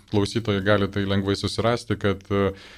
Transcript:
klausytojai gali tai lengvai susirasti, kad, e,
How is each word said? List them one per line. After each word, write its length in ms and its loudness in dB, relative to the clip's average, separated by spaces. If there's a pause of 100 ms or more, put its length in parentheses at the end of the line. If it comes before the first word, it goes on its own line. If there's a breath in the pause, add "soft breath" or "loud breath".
(140)
klausytojai 500 0
gali 240 4
tai 220 -2
lengvai 260 0
susirasti, 640 -2
kad, 320 -2
e, 220 2 (240 loud breath)